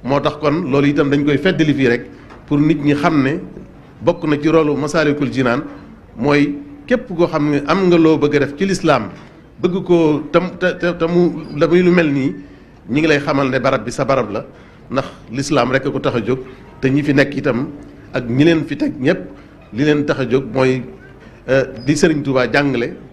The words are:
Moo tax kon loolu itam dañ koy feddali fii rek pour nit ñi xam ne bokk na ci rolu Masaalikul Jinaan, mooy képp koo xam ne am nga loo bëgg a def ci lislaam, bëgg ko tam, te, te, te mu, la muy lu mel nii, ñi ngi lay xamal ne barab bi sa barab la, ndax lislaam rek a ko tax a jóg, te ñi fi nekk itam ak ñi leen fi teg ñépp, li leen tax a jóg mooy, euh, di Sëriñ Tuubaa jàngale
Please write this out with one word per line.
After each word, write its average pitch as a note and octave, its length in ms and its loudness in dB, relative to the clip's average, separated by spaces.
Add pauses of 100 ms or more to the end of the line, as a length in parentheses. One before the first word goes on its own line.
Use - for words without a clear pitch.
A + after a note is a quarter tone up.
Moo C#3 160 0
tax D3 200 -2
kon D#3 300 0
loolu C#3+ 180 2
itam C#3+ 220 2
dañ C#3+ 140 2
koy D3 140 2
feddali D3+ 360 2
fii C3+ 140 2
rek A#2+ 180 0 (400)
pour D3 120 0
nit D3+ 240 2
ñi D3 120 2
xam D3 280 2
ne D3+ 180 0 (600)
bokk E3 240 0
na D3 160 0
ci D#3 80 0
rolu D#3 280 2
Masaalikul D3 540 0
Jinaan, B2 320 0 (540)
mooy C#3+ 400 2 (300)
képp A#3+ 280 -2
koo E3 120 2
xam D3+ 240 -2
ne C#3+ 160 0
am F#3 220 2
nga F3 100 6
loo D#3+ 180 6
bëgg D3 200 0
a - 20 4
def C#3 180 0
ci F#3+ 80 -2
lislaam, D3 460 0 (500)
bëgg F#3 240 -2
ko E3 380 2 (100)
tam, D3 260 0
te, F3+ 200 0
te, E3+ 180 -2
te E3+ 100 -2
mu, E3+ 380 0 (140)
la D#3+ 100 2
muy F3+ 140 4
lu F3 80 4
mel E3+ 200 2
nii, C#3 240 -2 (540)
ñi C3+ 120 0
ngi D#3+ 60 2
lay D3 140 4
xamal C#3 300 0
ne C3 100 -2
barab C3 240 0
bi A#2+ 60 -6
sa C3+ 160 -4
barab B2 260 0
la, A2+ 140 -8 (440)
ndax C3 140 -2 (260)
lislaam B2+ 400 0
rek C3 140 0
a C#3+ 60 -2
ko - 100 -6
tax C3+ 160 -2
a A2+ 80 0
jóg, B2 140 -2 (420)
te C3+ 80 0
ñi C#3 140 2
fi C#3+ 100 0
nekk C#3 240 2
itam C3 320 -2 (460)
ak B2 120 -4
ñi B2+ 180 2
leen D#3+ 200 4
fi C#3+ 120 -8
teg - 220 -4
ñépp, E3 220 0 (540)
li B2+ 100 -2
leen D3 220 2
tax C#3 140 -2
a C3 100 0
jóg C3+ 140 2 (100)
mooy, C3 280 2 (680)
euh, C3 160 2 (200)
di C#3 100 0
Sëriñ D3+ 280 2
Tuubaa B2+ 280 0
jàngale C#3+ 460 0 (160)